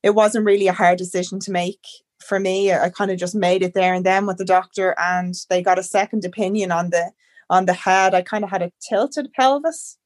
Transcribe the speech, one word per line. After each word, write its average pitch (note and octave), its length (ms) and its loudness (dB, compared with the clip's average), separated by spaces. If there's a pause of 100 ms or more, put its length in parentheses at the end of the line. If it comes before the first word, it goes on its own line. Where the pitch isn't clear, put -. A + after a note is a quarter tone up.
it G#3 60 6
wasn't G#3+ 360 2
really G3 220 4
a F3+ 40 2
hard F3+ 260 4
decision F3+ 420 -6
to G3+ 100 -10
make F3+ 340 -4 (360)
for - 180 -4
me. F#3+ 340 0
I E3+ 180 2
kinda G3 260 -4
just F3+ 180 -6
made F#3 300 2
it F3+ 100 -4
there F#3 180 2
and F3+ 140 -2
then F#3+ 180 2
with F#3+ 140 -4
the G3 60 -6
doctor, F#3 540 0
and F3+ 360 -2 (140)
they F3+ 140 0
got F#3 180 2
a - 20 -10
second G3+ 420 -2
opinion F#3+ 460 -4
on E3+ 200 -2
the, E3+ 200 -2 (380)
on F#3 180 2
the F3+ 60 2
head. F#3+ 420 2
I F3+ 80 2
kinda G#3 240 -6
had F#3 160 -4
a F3 80 -6 (180)
tilted C4 440 -4
pelvis. C#4+ 720 -2